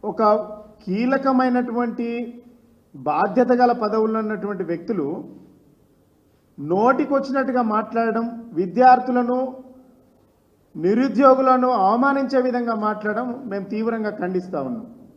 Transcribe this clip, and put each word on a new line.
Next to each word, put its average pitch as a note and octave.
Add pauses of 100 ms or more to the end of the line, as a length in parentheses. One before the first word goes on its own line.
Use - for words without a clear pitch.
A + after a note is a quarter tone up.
ఒక G#3+ (580)
కీలకమైనటువంటి B3 (880)
బాధ్యత F3+
గల B3
పదవుల్లో A3
ఉన్నటువంటి G3+
వ్యక్తులు E3+ (1500)
నోటికొచ్చినట్టుగా C4
మాట్లాడడం, A3+ (280)
విద్యార్థులను, B3 (1400)
నిరుద్యోగులను B3+
అవమానించే B3+
విధంగా A#3+
మాట్లాడడం G#3+ (200)
మేము G3
తీవ్రంగా A3
ఖండిస్తా F#3
ఉన్నాం. A#2+ (320)